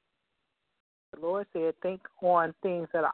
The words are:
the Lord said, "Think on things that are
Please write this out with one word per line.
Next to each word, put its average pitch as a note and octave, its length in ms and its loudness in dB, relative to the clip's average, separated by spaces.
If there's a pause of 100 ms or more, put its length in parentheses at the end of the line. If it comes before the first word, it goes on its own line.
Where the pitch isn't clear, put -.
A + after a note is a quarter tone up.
(1120)
the D3 60 -18
Lord F#3 320 -2
said, E3 300 -2
"Think F#3+ 260 -6 (140)
on E3+ 400 4
things F3 300 -4
that D#3+ 120 0
are - 100 0